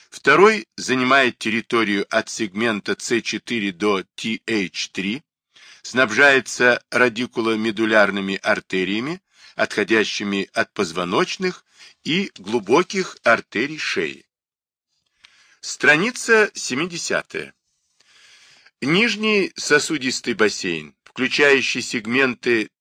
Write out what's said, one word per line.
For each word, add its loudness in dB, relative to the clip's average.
Второй 4
занимает 2
территорию -2
от -2
сегмента -4
С -2
четыре -6
до -2
Т -6
H -4
три, -6
снабжается 4
радикуломедулярными 0
артериями, -4
отходящими 0
от -4
позвоночных -4
и -4
глубоких -2
артерий 0
шеи. -6
Страница 2
семидесятая. -6
Нижний 0
сосудистый -2
бассейн, -2
включающий 2
сегменты -2